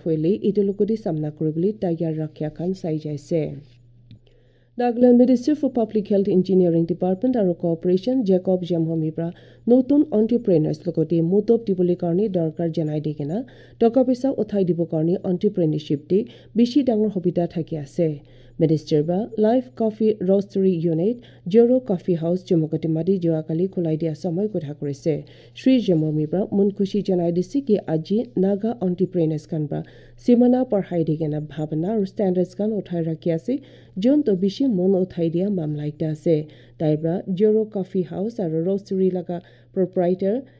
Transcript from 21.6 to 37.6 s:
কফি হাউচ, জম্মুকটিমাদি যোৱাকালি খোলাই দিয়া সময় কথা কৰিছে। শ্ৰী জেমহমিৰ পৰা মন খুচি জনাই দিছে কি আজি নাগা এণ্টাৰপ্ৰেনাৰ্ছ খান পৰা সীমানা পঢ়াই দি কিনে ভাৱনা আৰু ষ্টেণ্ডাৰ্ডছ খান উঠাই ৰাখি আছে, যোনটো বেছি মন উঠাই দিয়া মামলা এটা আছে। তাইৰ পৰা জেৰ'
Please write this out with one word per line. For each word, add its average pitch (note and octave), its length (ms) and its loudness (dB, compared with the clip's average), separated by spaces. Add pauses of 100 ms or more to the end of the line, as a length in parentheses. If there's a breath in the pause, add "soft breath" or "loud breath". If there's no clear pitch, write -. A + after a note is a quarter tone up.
কফি F3+ 320 -2
হাউচ, E3+ 180 0 (100)
জম্মুকটিমাদি D#3+ 640 0 (100)
যোৱাকালি D#3+ 480 -2
খোলাই D#3+ 300 -2
দিয়া D#3+ 200 -2
সময় F#3+ 320 -2
কথা D3+ 260 -6
কৰিছে। D3 320 -4 (460 loud breath)
শ্ৰী C4 160 2 (120)
জেমহমিৰ D#3 460 0
পৰা F#3 120 -2 (120)
মন G3+ 200 2
খুচি G3 220 -2 (100)
জনাই F3 300 0
দিছে F#3 280 -4
কি G#3+ 100 4 (180)
আজি E3 240 -2 (260)
নাগা G3+ 260 0 (160)
এণ্টাৰপ্ৰেনাৰ্ছ F3 640 -2
খান D#3 200 -4
পৰা D#3 120 -6 (420 loud breath)
সীমানা B3 360 6 (120)
পঢ়াই F3+ 360 -2
দি D#3 120 0
কিনে D3+ 200 -2 (120)
ভাৱনা D#3 420 -4
আৰু G#3 180 0
ষ্টেণ্ডাৰ্ডছ F3+ 460 0
খান G#3 120 -2 (100)
উঠাই E3+ 300 -6
ৰাখি E3 260 -4
আছে, A#3+ 180 -4 (480 loud breath)
যোনটো C#4 300 4 (100)
বেছি G3+ 220 0 (140)
মন F#3 140 2 (100)
উঠাই F3 320 -2
দিয়া F3+ 120 0 (120)
মামলা D3+ 340 -4
এটা D#3 220 -4
আছে। D#3 220 2 (440 loud breath)
তাইৰ D#3 220 2
পৰা E3 140 -2 (220)
জেৰ' G#3+ 380 2